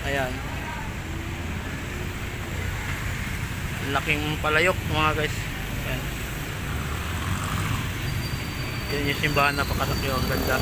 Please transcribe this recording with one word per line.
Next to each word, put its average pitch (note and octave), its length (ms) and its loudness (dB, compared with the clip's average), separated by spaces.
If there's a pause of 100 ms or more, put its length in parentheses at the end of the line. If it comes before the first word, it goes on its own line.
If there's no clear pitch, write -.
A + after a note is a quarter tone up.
Ayan. C#3 280 2 (3500)
Laking D3+ 560 2
palayok, E3 320 6 (160)
mga D#3 240 4
guys. D3+ 200 0 (520)
Ayan. B2+ 140 0 (3000)
Ayan C#3+ 160 2
yung C#3+ 160 2
simbahan, C#3+ 320 6
napakalaki, C#3 560 2
oh, B2+ 80 4
ang B2+ 80 2
ganda. C3+ 340 2